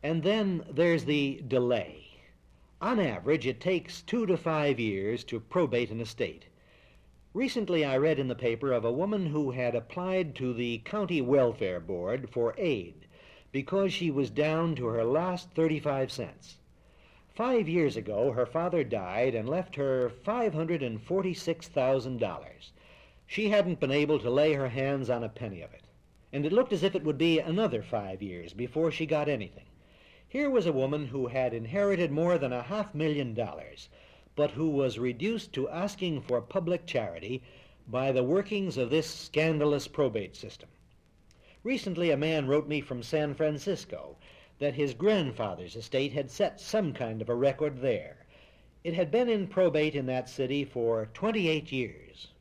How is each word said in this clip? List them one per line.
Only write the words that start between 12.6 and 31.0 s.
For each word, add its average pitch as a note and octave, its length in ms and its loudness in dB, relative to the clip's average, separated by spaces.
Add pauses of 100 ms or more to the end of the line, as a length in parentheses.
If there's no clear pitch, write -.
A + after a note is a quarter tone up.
because F#3 420 0
she E3 180 0
was C3+ 200 2
down D#3 460 0
to B2 100 -4
her A2+ 180 0
last F3 480 0
thirty-five D3 600 0
cents. - 460 -10 (760)
Five A#3 340 2
years D#3+ 280 4
ago, A2 340 0
her A#2+ 160 0
father E3+ 380 0
died A2+ 500 0
and A2+ 140 -2
left E3+ 280 -4
her C3 340 2 (140)
five A3 300 0
hundred D#3+ 280 0
and A2+ 200 -4
forty-six F3 640 -2
thousand C3 520 0
dollars. - 540 -6 (540)
She G#3 220 0
hadn't F#3+ 320 4
been C3+ 100 2
able D3 300 4
to A#2+ 100 -2
lay D3 220 6
her C#3 160 0
hands C3+ 420 0
on A#2 140 0
a A2 40 -4
penny G2+ 340 -10
of D2 100 -14
it, - 100 -20 (500)
and C#3+ 140 -2
it D#3 60 0
looked B3 200 4
as F3 120 0
if F#3+ 100 2
it D#3+ 100 -2
would D3 140 0
be E3 220 4
another D#3+ 420 0
five G2 400 -6
years F2 300 -10
before B2 380 0
she D#3+ 160 -4
got D3 220 0
anything. A2+ 360 -4 (680)
Here C#4+ 200 0
was A#3 160 4
a E3 60 2
woman C#3 340 0